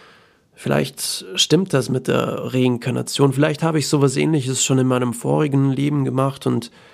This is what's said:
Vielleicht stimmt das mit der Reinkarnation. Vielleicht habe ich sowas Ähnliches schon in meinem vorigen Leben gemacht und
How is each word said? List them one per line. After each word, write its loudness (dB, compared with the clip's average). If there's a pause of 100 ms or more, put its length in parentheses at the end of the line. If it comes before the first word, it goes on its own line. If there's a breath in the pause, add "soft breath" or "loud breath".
(540 loud breath)
Vielleicht -4
stimmt 0
das 0
mit -4
der -2
Reinkarnation. 0
Vielleicht 0
habe 2
ich -2
sowas 2
Ähnliches 0
schon 2
in 4
meinem 0
vorigen 0
Leben 0
gemacht -2
und -2 (240 loud breath)